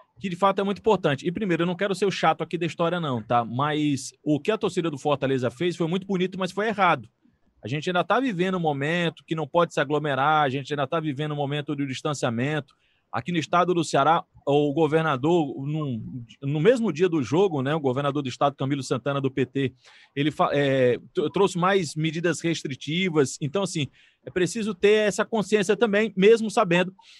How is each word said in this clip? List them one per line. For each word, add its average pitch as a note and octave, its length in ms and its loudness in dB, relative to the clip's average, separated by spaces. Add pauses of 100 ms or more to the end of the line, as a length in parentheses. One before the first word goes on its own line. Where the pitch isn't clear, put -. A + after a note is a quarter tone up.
(200)
que G3 80 -8
de F3 80 -6
fato G3 240 2
é G3 40 -2
muito G3 140 -2
importante. F3 480 0
E - 60 0
primeiro, F3 320 -2
eu - 20 0
não F3+ 80 -2
quero G3 200 -2
ser F#3+ 100 -2
o F#3+ 60 2
chato E3 320 2
aqui E3 140 -6
da E3 100 -4
história E3+ 340 -2
não, C3 200 -2
tá? A#2 240 0
Mas C#3+ 680 -2 (100)
o D3+ 160 0
que G#3 140 -2
a A3 60 0
torcida E3+ 320 -2
do C#3+ 60 -6
Fortaleza C3+ 540 0
fez F3 260 -4
foi E3 120 -2
muito F#3+ 180 -4
bonito, F#3 320 -2
mas F#3 140 -4
foi G#3 160 -2
errado. E3+ 400 2 (540)
A G#2 40 -12
gente C#3+ 220 -4
ainda F3+ 160 0
tá G#3+ 160 2
vivendo F#3 360 -2
um F3+ 40 -4
momento D#3 640 -2
que D#3+ 80 -6
não D#3 140 -4
pode E3+ 240 2
se E3 80 0
aglomerar, D3 640 2
a C3+ 60 2
gente C3+ 220 -6
ainda C#3+ 140 -2
tá E3 140 -2
vivendo D3+ 320 -4
um D3 40 -6
momento C#3+ 380 -4
de C#3+ 120 -4
distanciamento. C3+ 880 -4 (360)
Aqui B2 220 -6
no E3+ 60 -2
estado F3 340 2
do E3 120 0
Ceará, D3+ 400 2 (200)
o D3 280 2
governador, D#3 720 2 (180)
no, C#3+ 380 -4 (400)
no C#3+ 180 -2
mesmo A3 320 4
dia F3+ 160 2
do D#3+ 140 0
jogo, D3 400 2
né, C#3 120 -2
o E3 60 -2
governador C#3 420 0
do B2+ 60 -6
estado, C#3 280 0
Camilo C#3 260 -2
Santana, C#3 380 -4
do C3+ 100 -2
P C3 160 0
T, C3+ 260 -2 (420)
ele C#3+ 160 0
fa-, F3 220 0
é, C3+ 460 2 (160)
tr-, D3+ 180 -2
trouxe F3+ 240 2
mais F3+ 380 0
medidas D#3+ 460 -2
restritivas. D#3 1000 -2
Então, D#3+ 220 -2
assim, E3 240 -4 (400)
é - 40 -14
preciso G3 440 -2
ter G#3+ 320 4
essa G3+ 180 0
consciência G#3 520 0
também, G#3+ 400 2
mesmo A3 340 6
sabendo F3+ 420 2 (280)